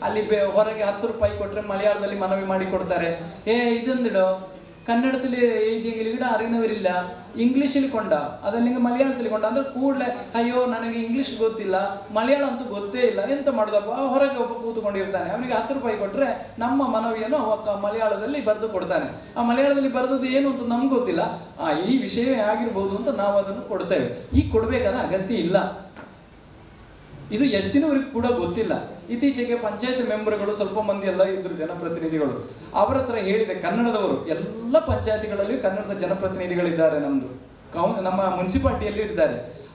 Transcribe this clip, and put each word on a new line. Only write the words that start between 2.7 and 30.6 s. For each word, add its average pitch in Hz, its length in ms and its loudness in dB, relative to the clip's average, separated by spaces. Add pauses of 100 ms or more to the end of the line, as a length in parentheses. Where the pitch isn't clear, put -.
"ಏ 220 60 2
ಇದೊಂದಿಡೋ, 233 920 2 (400)
ಕನ್ನಡದಲ್ಲಿ 247 580 2 (300)
ಇದು 226 220 -4
ಇಲ್ಲಿಗಿಡ 233 320 -2
ಅರಿನವರಿಲ್ಲ, 220 580 0 (500)
ಇಂಗ್ಲೀಷಲ್ಲಿ 269 520 2
ಕೊಂಡ, 202 240 0
ಅದನ್ನ 196 520 0
ಹಿಂಗೆ 247 160 2
ಮಲಯಾಳದಲ್ಲಿ 240 480 2
ಕೊಂಡ" 214 160 0
ಅಂದ್ರೆ 269 200 0
ಕೂಡ್ಲೆ 254 400 0 (300)
"ಅಯ್ಯೋ 247 300 2
ನನಗೆ 226 340 -2
ಇಂಗ್ಲೀಷ್ 233 400 -2
ಗೊತ್ತಿಲ್ಲ, 214 360 0 (180)
ಮಲಯಾಳ 254 500 2
ಅಂತೂ 233 320 -4
ಗೊತ್ತೇ 202 240 -4
ಇಲ್ಲ, 208 220 4
ಎಂತ 277 280 0
ಮಾಡೋದಪ್ಪ?" 208 400 2
ಆ 262 180 0
ಹೊರಗೆ 254 360 4
ಒಬ್ಬ 233 100 -2
ಕೂತ್ಕೊಂಡಿರ್ತಾನೆ, 196 760 -2
ಅವನಿಗೆ 240 240 -2
ಹತ್ತು 254 200 -2
ರೂಪಾಯಿ 233 240 -2
ಕೊಟ್ರೆ 208 600 -2
ನಮ್ಮ 262 280 2
ಮನವಿಯನ್ನು 226 500 0
ಅವ 220 180 2
ಕ-, 208 300 -4
ಮಲಯಾಳದಲ್ಲಿ 220 600 0
ಬರೆದು 214 240 0
ಕೊಡ್ತಾನೆ. 165 680 -4
ಆ 240 60 0
ಮಲಯಾಳದಲ್ಲಿ 269 500 4
ಬರೆದದ್ದು 254 320 0
ಏನು 269 240 2
ಅಂತ 240 120 -2
ನಮ್ಗೆ 240 260 0
ಗೊತ್ತಿಲ್ಲ, 196 320 2 (400)
ಆ 156 180 0
ಈ 220 200 2
ವಿಷಯವೇ 233 380 2
ಆಗಿರ್ಬೋದು 208 640 0
ಅಂತ 277 120 -2
ನಾವು 202 280 2
ಅದನ್ನು 196 240 -2
ಕೊಡ್ತೇವೆ. 180 760 -2
ಹೀಗೆ - 140 6
ಕೊಡ್ಬೇಕಾದ 233 440 2
ಅಗತ್ಯ 196 420 -2
ಇಲ್ಲ. 180 520 0 (1400)
ಇದು 233 140 4
ಎಷ್ಟು 196 280 2
ದಿನವರೆಗೂ 285 380 4
ಕೂಡ 233 140 0
ಗೊತ್ತಿಲ್ಲ. 214 460 0 (380)
ಇತ್ತೀಚೆಗೆ 240 460 2
ಪಂಚಾಯತ್ 233 540 -2
ಮೆಂಬರ್‌ಗಳು 208 460 0
ಸ್ವಲ್ಪ 202 240 -2